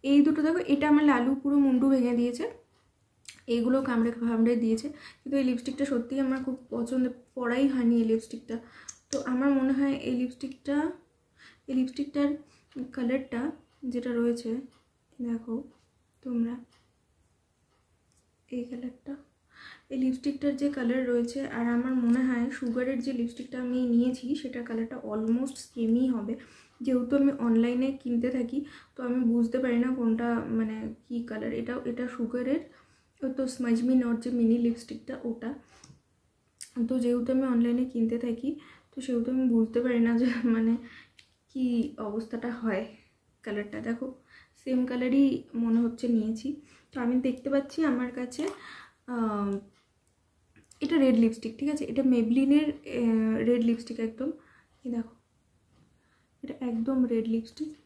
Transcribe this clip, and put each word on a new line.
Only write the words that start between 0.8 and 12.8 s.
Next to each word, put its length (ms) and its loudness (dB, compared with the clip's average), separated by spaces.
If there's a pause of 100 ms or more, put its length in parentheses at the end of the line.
আমার 180 6
লালু 300 4
পুরো 220 0
মুন্ডু 320 4
ভেঙে 240 4
দিয়েছে, 380 0 (960)
এইগুলো 340 2
কামড়ে 300 0
কামড়ে 440 2
দিয়েছে, 340 0
কিন্তু 480 -6
এই 60 2
লিপস্টিকটা 420 -2
সত্যিই 340 -2
আমার 240 0
খুব 160 -6 (100)
পছন্দ, 400 0 (260)
পরাই 320 2
হয়নি 280 4
এই 80 4
লিপস্টিকটা। 560 -2 (520)
তো 140 -2
আমার 240 2
মনে 240 2
হয় 200 2
এই 240 -2
লিপস্টিকটা, 720 -2 (760)
এই 80 -4
লিপস্টিকটার 600 0 (540)